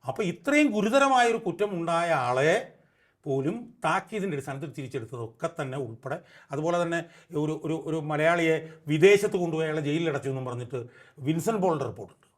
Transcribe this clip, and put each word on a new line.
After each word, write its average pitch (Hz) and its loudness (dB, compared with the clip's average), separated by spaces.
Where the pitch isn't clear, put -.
അപ്പോൾ 131 -6
ഇത്രയും 285 2
ഗുരുതരമായൊരു 240 4
കുറ്റം 202 -4
ഉണ്ടായ 170 0
ആളെ 139 2
പോലും 147 -4
താക്കീതിൻ്റെ 190 -2
അടിസ്ഥാനത്തിൽ 139 -8
തിരിച്ചെടുത്തതൊക്കെ 123 -8
തന്നെ 135 -6
ഉൾപ്പെടെ, 131 -8
അതുപോലെ 170 0
തന്നെ 170 -2
ഒരു, 156 -2
ഒരു, 156 -4
ഒരു 160 -4
മലയാളിയെ 160 2
വിദേശത്ത് 196 6
കൊണ്ടുപോയി 160 0
അയാളെ 156 -2
ജയിലിൽ 156 0
അടച്ചു 139 -4
എന്നും 131 -4
പറഞ്ഞിട്ട് 123 -8
വിൻസെൻ്റ് 165 0
പോളിൻ്റെ 160 0
റിപ്പോർട്ടുണ്ട്. 104 -12